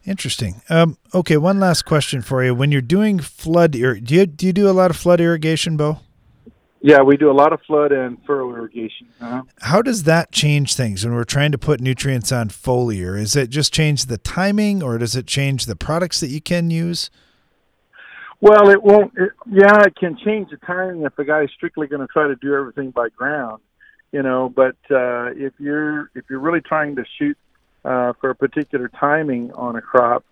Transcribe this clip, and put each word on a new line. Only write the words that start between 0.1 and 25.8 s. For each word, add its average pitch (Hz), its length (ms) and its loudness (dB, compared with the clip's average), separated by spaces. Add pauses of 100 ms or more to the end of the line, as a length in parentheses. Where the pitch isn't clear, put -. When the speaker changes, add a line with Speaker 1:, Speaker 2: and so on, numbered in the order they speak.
Speaker 1:
Um, 165 260 2 (180)
okay, 170 220 2
one 190 240 2
last 180 220 0
question 139 400 -2
for 131 200 -2
you. 127 120 0
When 139 180 0
you're 139 80 2
doing 190 380 0
flood 160 560 0
ir-, 117 260 -2
do 120 140 -2
you, 190 100 6
do 165 220 -4
you 180 80 0
do 196 160 4
a - 20 2
lot 185 180 4
of 156 60 -4
flood 175 240 2
irrigation, 160 560 -2
Bo? 151 240 -2 (800)
Speaker 2:
Yeah, 139 220 8
we 139 160 6
do 147 120 4
a - 20 2
lot 147 200 4
of 156 140 -6
flood 147 260 0
and 127 340 -4
furrow 131 280 -4
irrigation. 113 540 -12 (120)
Uh-huh. 123 220 -10 (180)
Speaker 1:
How 170 220 0
does 233 220 -2
that 160 280 0
change 147 420 0
things 104 300 -4
when 120 100 -4
we're 120 100 -4
trying 147 280 -2
to 135 60 -4
put 147 220 -2
nutrients 131 520 -4
on 117 160 -2
foliar? 104 720 -4
Is 107 180 -4
it 131 120 0
just 143 240 -4
change 147 340 0
the 120 120 -6
timing, 202 640 -2
or 120 160 -4
does 117 160 -4
it 127 120 -6
change 139 400 -4
the 113 100 -8
products 165 440 -4
that 156 80 -6
you 151 120 -8
can 170 300 -2
use? 165 400 -4 (1300)
Speaker 2:
Well, 208 280 8
it 196 140 6
won't. 202 340 6
It, 185 140 0 (200)
yeah, 202 320 8
it 196 140 2
can 170 220 -6
change 208 320 -4
the 143 80 -16
timing 180 440 -8
if 139 140 -6
the 147 80 -6
guy's 147 300 0
strictly - 320 -8
gonna 139 200 -8
try 151 220 0
to 135 80 -4
do 139 180 -4
everything 135 360 -6
by 120 180 -4
ground, 127 540 -8 (500)
you 143 100 -4
know. 127 320 -2
But, 131 220 2 (140)
uh, 123 440 -2
if 135 240 -10
you're, 151 560 -6